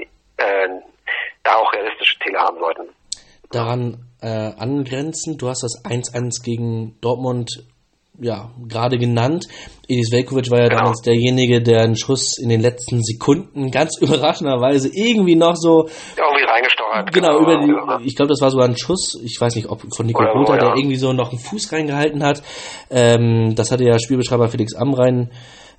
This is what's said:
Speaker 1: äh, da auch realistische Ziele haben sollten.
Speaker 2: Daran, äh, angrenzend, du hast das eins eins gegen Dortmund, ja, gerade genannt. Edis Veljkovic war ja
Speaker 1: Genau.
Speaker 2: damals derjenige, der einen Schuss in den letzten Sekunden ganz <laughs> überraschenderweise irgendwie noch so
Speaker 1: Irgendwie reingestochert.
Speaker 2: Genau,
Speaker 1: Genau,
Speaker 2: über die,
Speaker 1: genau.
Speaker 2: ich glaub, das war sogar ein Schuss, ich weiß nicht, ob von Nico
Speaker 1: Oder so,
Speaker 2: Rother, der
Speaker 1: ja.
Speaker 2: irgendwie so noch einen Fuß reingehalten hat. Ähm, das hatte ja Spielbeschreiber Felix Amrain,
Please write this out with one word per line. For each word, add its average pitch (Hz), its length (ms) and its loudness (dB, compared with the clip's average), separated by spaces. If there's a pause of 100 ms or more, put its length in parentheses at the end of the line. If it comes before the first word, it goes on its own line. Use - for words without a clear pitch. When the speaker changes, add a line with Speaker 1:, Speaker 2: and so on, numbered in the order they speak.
(380)
Speaker 1:
äh, 95 440 -2 (640)
da 110 120 2
auch 110 180 2
realistische 107 500 -4
Ziele 95 160 -4
haben 92 180 -2
sollten. 82 320 -6 (600)
Speaker 2:
Daran, 120 540 -4 (160)
äh, 110 360 -6
angrenzend, 139 840 -6
du 127 80 -4
hast 127 140 -6
das 120 220 -10
eins 123 300 -6
eins 120 260 -6
gegen 117 600 -6
Dortmund, 123 640 -4 (560)
ja, 113 300 -6 (180)
gerade 117 300 -2
genannt. 120 480 0 (420)
Edis 120 240 0
Veljkovic 123 380 0
war 120 80 4
ja 120 120 4
Speaker 1:
Genau. 107 120 2
Speaker 2:
damals 113 220 0
derjenige, 120 580 4
der 113 220 4
einen 113 120 2
Schuss - 460 -2
in 120 80 -2
den 113 120 4
letzten 120 420 -2
Sekunden 139 640 -2
ganz 139 280 0
<laughs> - 40 0
überraschenderweise 135 920 2
irgendwie 202 440 2
noch 170 200 4
so 160 320 4 (300)
Speaker 1:
Irgendwie 147 260 2
reingestochert. 117 720 -2
Speaker 2:
Genau, 170 240 4
Speaker 1:
Genau, 156 40 4
Speaker 2:
über 160 180 4
die, 147 80 2
Speaker 1:
genau. 135 320 0
Speaker 2:
ich 120 160 -6
glaub, 143 120 0
das 139 140 2
war 135 80 4
sogar 127 180 2
ein 120 100 0
Schuss, - 460 -4
ich 117 160 -10
weiß 120 160 0
nicht, 110 140 -6
ob 107 120 -8 (140)
von 113 120 -2
Nico 117 160 0
Speaker 1:
Oder 110 100 2
so, 127 60 2
Speaker 2:
Rother, 143 180 4
der 120 120 4
Speaker 1:
ja. - 60 2
Speaker 2:
irgendwie 139 200 0
so 131 180 0
noch 123 160 -2
einen 120 100 -10
Fuß - 320 -10
reingehalten 147 520 -2
hat. 143 180 0 (480)
Ähm, 117 640 4
das 117 160 0
hatte 123 120 0
ja 117 160 6
Spielbeschreiber 120 500 2
Felix 110 260 -2
Amrain, 123 560 2 (480)